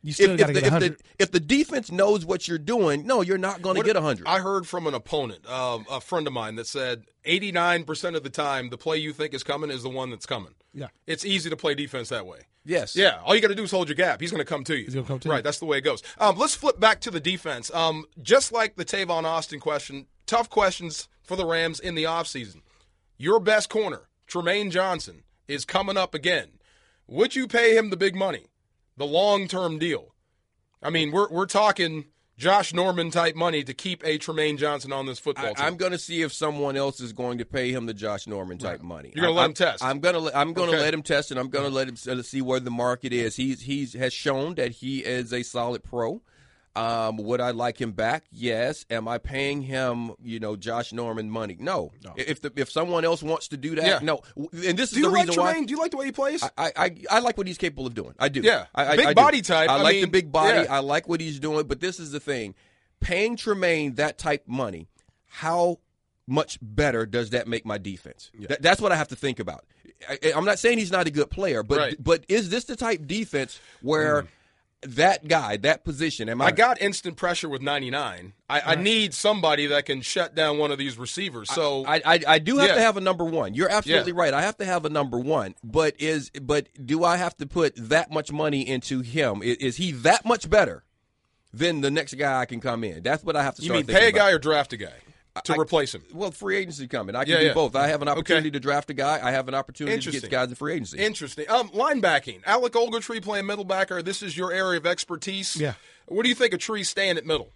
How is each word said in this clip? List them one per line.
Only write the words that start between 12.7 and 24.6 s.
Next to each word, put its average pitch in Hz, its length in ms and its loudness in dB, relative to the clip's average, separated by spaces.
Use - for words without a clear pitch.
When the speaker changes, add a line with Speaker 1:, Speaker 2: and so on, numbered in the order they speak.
Speaker 3:
Yeah. 165 280 4
All 175 120 6
you 226 40 4
gotta 208 140 4
do 220 80 -6
is 190 80 -6
hold 185 180 0
your 147 60 -4
gap. 151 260 0
He's 170 120 -6
gonna 156 120 -4
come 143 200 -6
to 156 120 -2
you. 113 80 -4
Speaker 1:
He's 127 100 -10
gonna 131 120 -6
come 131 140 -6
to 156 80 -6
Speaker 3:
Right. 156 80 2
Speaker 1:
you. 117 60 -2
Speaker 3:
That's 143 180 -4
the 165 60 -8
way 147 120 2
it 135 40 -4
goes. 135 200 0
Um, 208 180 4
let's 285 200 0
flip 269 240 0
back 214 220 6
to 240 100 -6
the 170 80 -4
defense. 147 520 -6
Um, 160 340 0
just 240 300 4
like 226 240 0
the 175 100 -6
Tavon 175 400 -2
Austin 160 360 -4
question, 139 460 -4
tough 226 240 0
questions 185 560 0
for 185 140 -6
the 185 100 -2
Rams 165 320 0
in 175 160 -8
the 156 80 -2
offseason. 139 600 -4
Your 185 220 2
best 208 320 2
corner, 196 380 -2
Tremaine 185 440 0